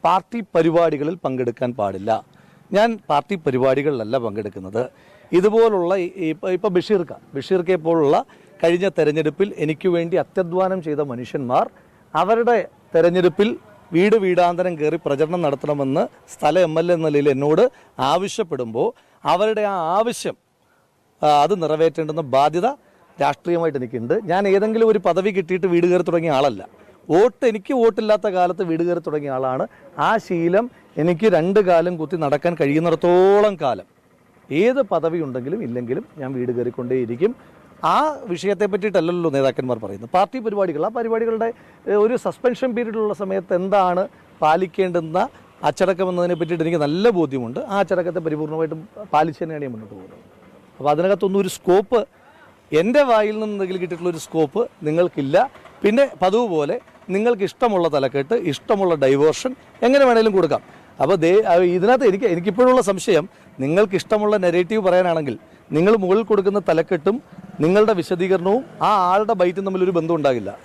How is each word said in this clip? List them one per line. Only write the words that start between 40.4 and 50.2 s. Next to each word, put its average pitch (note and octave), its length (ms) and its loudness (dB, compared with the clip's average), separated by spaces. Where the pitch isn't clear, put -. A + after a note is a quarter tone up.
പരിപാടികൾ. F#3 420 -2
ആ - 80 -2
പരിപാടികളുടെ, A3+ 520 -2
ഏ, F#3+ 40 0
ഒരു A#3+ 100 2
സസ്പെൻഷൻ B3 520 -2
പീരിയഡുള്ള A3 460 -4
സമയത്ത് F#3+ 380 -4
എന്താണ് F#3+ 440 0
പാലിക്കേണ്ടുന്ന E3+ 760 0
അച്ചടക്കം F#3 440 0
എന്നതിനെ F3 280 -2
പറ്റിയിട്ട് E3 260 -2
എനിക്ക് E3+ 200 0
നല്ല F#3 320 2
ബോധ്യമുണ്ട്. C3 420 -4
ആ G3 120 -2
അച്ചടക്കത്തെ F3 420 -2
പരിപൂർണമായിട്ടും D#3 540 -6
പാലിച്ച് D#3 280 0
തന്നെയാണ് D#3 240 -8
ഞാൻ B2 80 -10
മുന്നോട്ട് G#2+ 240 -16
പോകുന്നത്. - 260 -20